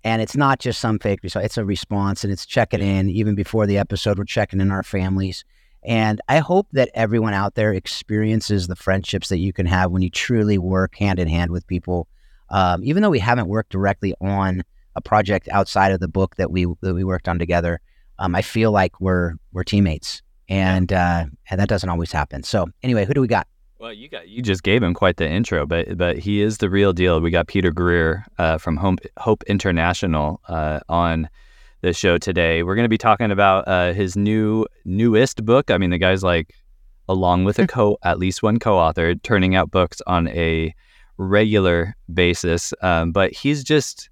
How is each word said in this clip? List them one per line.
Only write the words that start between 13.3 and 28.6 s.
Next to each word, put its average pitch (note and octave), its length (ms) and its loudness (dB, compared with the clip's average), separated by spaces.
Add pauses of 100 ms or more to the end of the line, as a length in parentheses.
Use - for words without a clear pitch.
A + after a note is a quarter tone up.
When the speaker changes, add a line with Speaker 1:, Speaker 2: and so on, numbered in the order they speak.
Speaker 1:
worked G#2+ 240 -4
directly G2 500 -2
on F#2+ 420 -2 (320)
a F#2 60 -6
project G2+ 480 0
outside G2 420 2
of F#2 80 0
the F2+ 80 -4
book F#2 300 -2
that F2+ 120 -2
we, F2+ 160 0 (160)
that F#2 120 -2
we F2+ 100 -2
worked F#2 240 -4
on F2 100 -2
together, E2+ 440 -2 (380)
um, F2 160 -2
I F#2+ 60 2
feel A2 300 0
like F#2+ 300 0
we're, F2+ 320 0 (180)
we're F2+ 140 -6
teammates, F#2+ 560 0 (260)
Speaker 2:
Yeah. F#2 300 0
Speaker 1:
and, F#2 160 0
uh, F2 320 0 (240)
and F#2+ 100 -4
that G2 80 2
doesn't F#2+ 220 -2
always E2+ 240 -4
happen. C#2+ 300 -6
So F2+ 240 -2 (160)
anyway, A#2+ 200 0
who A#2 100 -2
do C#3+ 60 0
we B2+ 80 0
got? G#2 200 -2 (300)
Speaker 2:
Well, A2+ 160 -16
you A#2+ 160 -20
got, F2 180 -14
you A2+ 140 -10
just G2 220 -2
gave G#2+ 200 4
him F2 100 0
quite F2+ 220 2
the D#2+ 140 -2
intro, E2+ 360 -2
but, E2+ 320 -4
but F2 200 0
he G2+ 240 -2
is G#2+ 160 0
the G2+ 120 -2
real G2 220 4
deal. F2 300 2
We E2 100 0
got E2 160 2
Peter F2+ 240 0
Greer, E2+ 540 0 (120)
uh, D#2+ 200 0
from D#2+ 180 -4